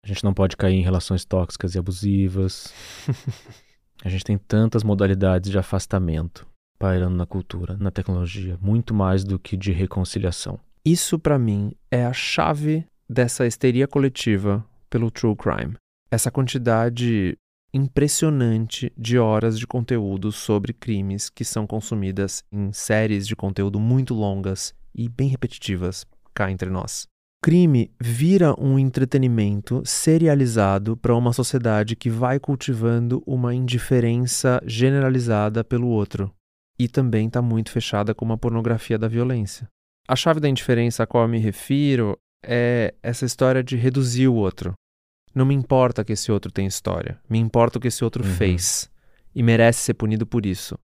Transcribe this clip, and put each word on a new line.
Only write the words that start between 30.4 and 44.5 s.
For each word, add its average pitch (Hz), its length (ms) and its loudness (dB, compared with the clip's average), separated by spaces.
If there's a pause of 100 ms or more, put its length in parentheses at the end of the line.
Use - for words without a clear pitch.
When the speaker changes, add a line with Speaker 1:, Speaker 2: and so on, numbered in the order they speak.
Speaker 2:
pra 117 200 2
uma 120 160 2
sociedade 113 640 0
que - 140 -4
vai 123 280 0
cultivando 120 880 0
uma 123 280 0
indiferença 123 1120 0
generalizada 117 1000 2
pelo 123 240 -2
outro. 101 420 -2 (480)
E 120 100 2
também 113 420 0
tá 123 100 -2
muito 113 300 0
fechada 107 440 -2
com - 80 -8
uma 113 140 -2
pornografia 113 600 -2
da 110 100 -2
violência. 117 580 -4 (400)
A 127 80 0
chave 160 260 0
da 147 80 2
indiferença 120 540 0
a 110 40 0
qual 117 180 2
eu 113 40 0
me 117 100 0
refiro 120 800 0 (260)
é 120 580 0
essa 120 220 -4
história 131 400 2
de 127 120 -4
reduzir 127 520 2
o 123 60 4
outro. 95 400 -2 (600)